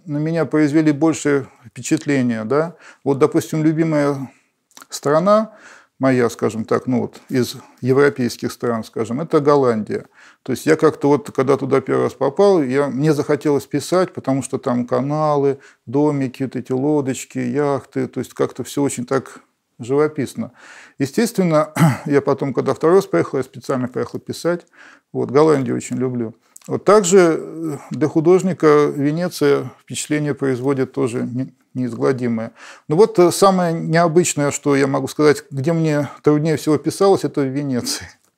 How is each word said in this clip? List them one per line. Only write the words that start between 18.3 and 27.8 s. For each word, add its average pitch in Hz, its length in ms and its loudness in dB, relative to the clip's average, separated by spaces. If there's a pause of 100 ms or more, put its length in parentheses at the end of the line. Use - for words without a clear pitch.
как-то - 300 -4
всё 143 200 -4
очень 127 220 -4
так - 340 -4 (400)
живописно. 131 720 -2 (480)
Естественно, 156 720 0 (160)
<clears throat> 110 160 -4
я 143 160 2
потом, 139 320 -2
когда 131 200 -2
второй 165 240 2
раз 190 80 2
поехал, 165 320 -2
я 131 60 -2
специально 127 440 -6
поехал 123 320 -8
писать. 170 460 -6 (480)
Вот, 123 180 -4
Голландию 135 460 2
очень 123 200 -8
люблю. 123 380 -6 (320)
Вот 135 160 -6
также, 180 560 4
э, 156 380 -10 (140)